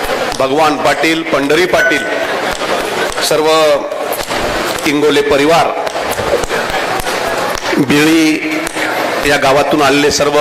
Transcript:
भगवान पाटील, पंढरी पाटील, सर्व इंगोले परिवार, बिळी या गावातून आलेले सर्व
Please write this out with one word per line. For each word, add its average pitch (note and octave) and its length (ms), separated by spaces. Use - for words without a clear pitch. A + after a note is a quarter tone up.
भगवान C#3+ 380
पाटील, D3+ 440
पंढरी D3+ 320
पाटील, D#3 380
सर्व D#3 200
इंगोले D3 320
परिवार, C#3+ 500
बिळी D#3 1500
या C#3+ 140
गावातून C#3+ 380
आलेले C#3+ 300
सर्व D3 300